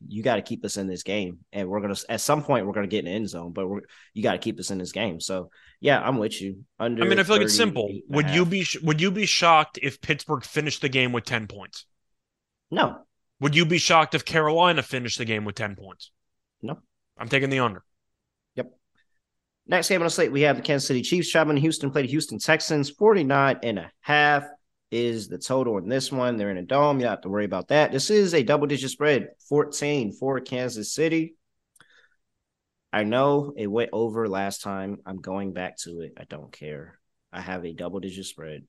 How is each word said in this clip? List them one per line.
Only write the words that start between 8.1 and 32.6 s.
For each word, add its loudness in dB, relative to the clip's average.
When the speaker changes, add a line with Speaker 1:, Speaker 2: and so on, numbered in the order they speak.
Speaker 1:
and 0
a 6
half. 2
Speaker 2:
be 0
sh-, -4
would 2
you 4
be 0
shocked 4
if -4
Pittsburgh -2
finished -4
the 0
game 2
with -2
ten -4
points? -16
Speaker 1:
No. 0
Speaker 2:
Would 2
you 6
be 2
shocked 4
if -2
Carolina 4
finished -4
the -4
game -2
with -6
ten -6
points? -20
Speaker 1:
No. -8
Speaker 2:
I'm -10
taking 2
the 0
under. -2
Speaker 1:
Yep. -8
Next 0
game 4
on 2
the 2
slate, 2
we 2
have 6
the -8
Kansas 0
City 2
Chiefs 0
traveling 4
to 4
Houston, 0
play 0
the -2
Houston -2
Texans. 2
Forty-nine 4
and -2
a -14
half 4
is -2
the -10
total 0
in -6
this -2
one. 0
They're -2
in -4
a -6
dome. 2
You 0
don't 2
have -4
to -8
worry 0
about -4
that. 4
This -2
is 4
a 6
double-digit 2
spread, 0
fourteen 0
for -4
Kansas -6
City. 0